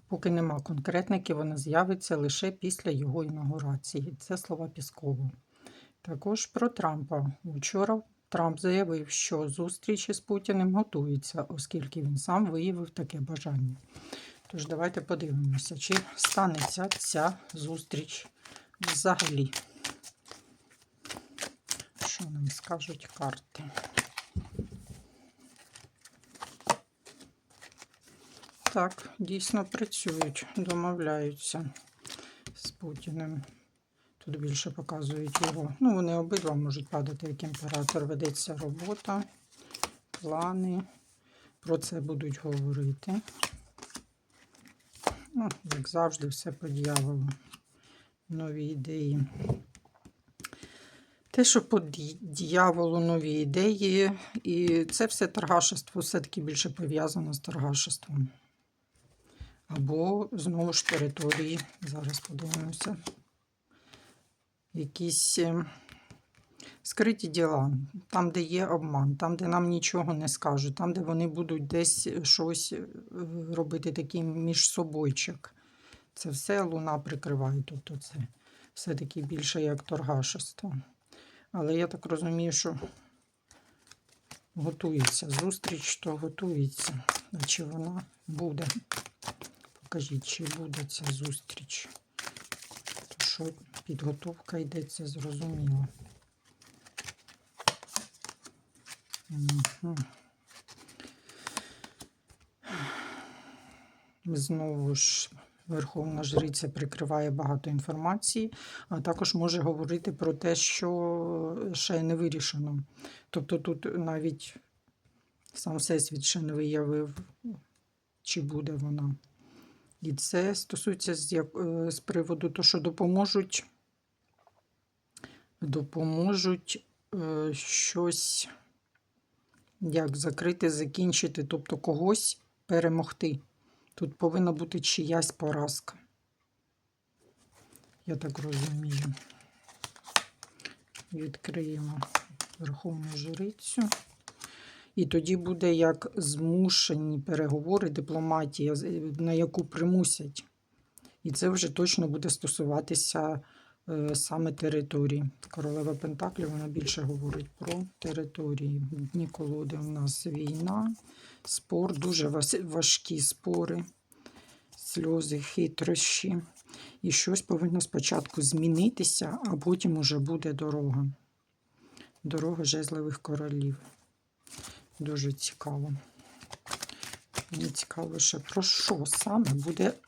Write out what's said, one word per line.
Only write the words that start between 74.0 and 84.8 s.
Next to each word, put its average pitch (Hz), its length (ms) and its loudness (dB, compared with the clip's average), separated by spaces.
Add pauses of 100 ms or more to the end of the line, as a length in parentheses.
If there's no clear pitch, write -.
міжсобойчик. 160 1300 0 (600)
Це 165 120 -6
все 196 320 0
Луна 160 360 0
прикриває, 139 680 0
тобто 143 300 -10
це - 180 -12 (600)
все-таки 147 480 -4
більше 151 400 -2
як 147 200 0
торгашество. 143 920 -2 (760)
Але 160 220 2
я 170 120 4
так 175 200 -8
розумію, 165 460 0
що 139 260 0 (1800)
готується 156 760 0